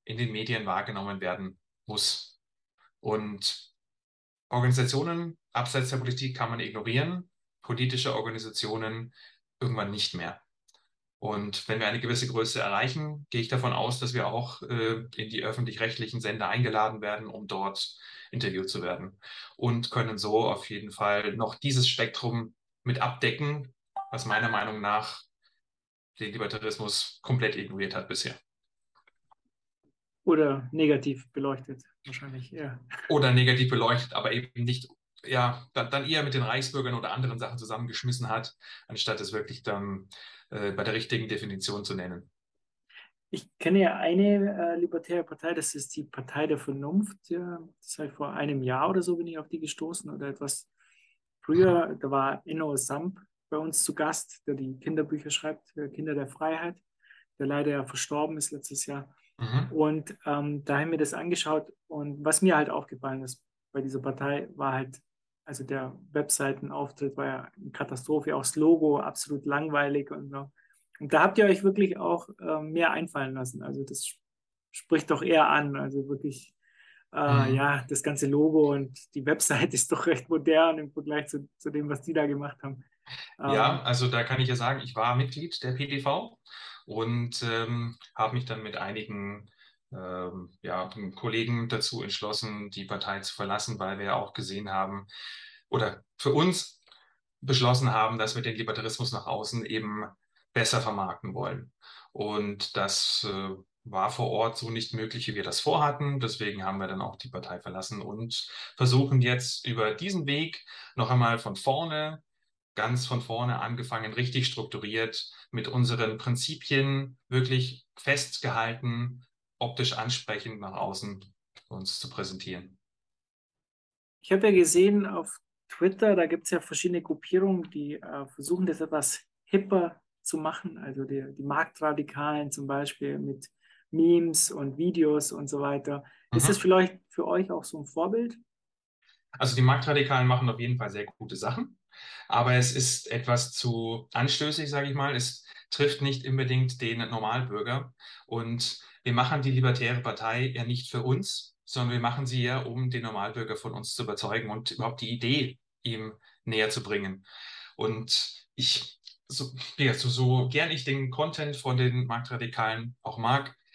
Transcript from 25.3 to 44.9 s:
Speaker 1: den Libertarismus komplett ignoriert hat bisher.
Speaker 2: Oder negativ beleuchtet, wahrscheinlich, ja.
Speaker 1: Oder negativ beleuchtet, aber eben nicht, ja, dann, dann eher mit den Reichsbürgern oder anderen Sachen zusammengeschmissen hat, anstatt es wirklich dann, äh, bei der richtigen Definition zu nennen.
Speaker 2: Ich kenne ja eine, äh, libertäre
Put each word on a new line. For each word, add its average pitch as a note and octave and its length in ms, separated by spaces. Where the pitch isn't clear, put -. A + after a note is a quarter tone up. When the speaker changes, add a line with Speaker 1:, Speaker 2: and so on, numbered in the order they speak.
Speaker 1:
den G#2+ 100
Libertarismus G#2+ 920
komplett A#2 360
ignoriert G2 380
hat F#2 120
bisher. - 320
Speaker 2:
Oder C#3+ 480
negativ D3 600
beleuchtet, C3+ 520
wahrscheinlich, C3 460
ja. D3 280
Speaker 1:
Oder C3 260
negativ B2+ 360
beleuchtet, A#2+ 440
aber A#2+ 180
eben A#2+ 320
nicht, B2 260
ja, B2 480
dann, A#2+ 180
dann C#3 140
eher D#3 180
mit C#3 100
den B2+ 100
Reichsbürgern B2+ 500
oder A2 200
anderen B2+ 260
Sachen A#2 180
zusammengeschmissen A#2 720
hat, A2+ 260
anstatt A2 340
es G2 120
wirklich G#2+ 300
dann, G2 460
äh, G#2 220
bei G2 120
der G#2+ 100
richtigen A2 340
Definition G#2 580
zu - 100
nennen. F2+ 360
Speaker 2:
Ich - 160
kenne F#3 200
ja F#3 160
eine, G3 800
äh, E3+ 40
libertäre E3+ 440